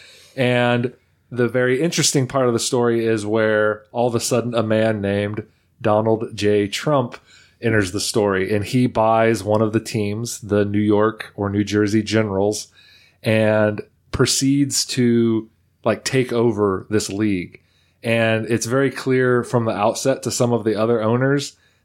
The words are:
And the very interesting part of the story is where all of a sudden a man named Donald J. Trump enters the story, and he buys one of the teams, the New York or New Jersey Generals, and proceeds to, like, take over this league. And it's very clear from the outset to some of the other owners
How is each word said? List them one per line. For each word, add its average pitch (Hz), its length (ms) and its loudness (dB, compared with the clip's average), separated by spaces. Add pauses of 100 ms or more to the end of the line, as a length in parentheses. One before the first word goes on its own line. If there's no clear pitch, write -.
(360)
And 123 580 0 (380)
the 120 160 0
very 127 340 0
interesting 156 460 0
part 131 200 0
of 120 60 2
the 117 60 0
story 117 460 0
is 110 200 -2
where 107 640 0
all 120 160 0
of 117 80 -2
a 117 40 -2
sudden 117 360 -2
a 117 80 0
man 110 380 0
named 101 440 -4 (360)
Donald 110 540 0
J. 104 320 2
Trump 131 500 -2 (440)
enters 110 300 2
the 98 80 -4
story, 98 540 0
and 104 120 0
he 127 220 2
buys 113 560 2
one 107 180 0
of 110 120 0
the 113 60 0
teams, 107 640 -6
the 104 240 0
New 101 140 -2
York 107 560 0
or 101 140 -2
New 101 140 0
Jersey 104 400 0
Generals, 104 640 -2 (560)
and 107 580 2 (300)
proceeds 139 720 0
to, 117 640 0 (340)
like, 107 200 -2
take 127 300 -2
over 104 560 0
this 104 200 0
league. 98 520 -4 (400)
And 113 440 0
it's 113 200 0
very 131 260 0
clear 127 520 0
from 120 220 0
the 110 80 0
outset 110 500 0
to 113 80 -4
some 120 220 0
of 113 100 -2
the 107 120 0
other 113 260 0
owners 135 560 0 (280)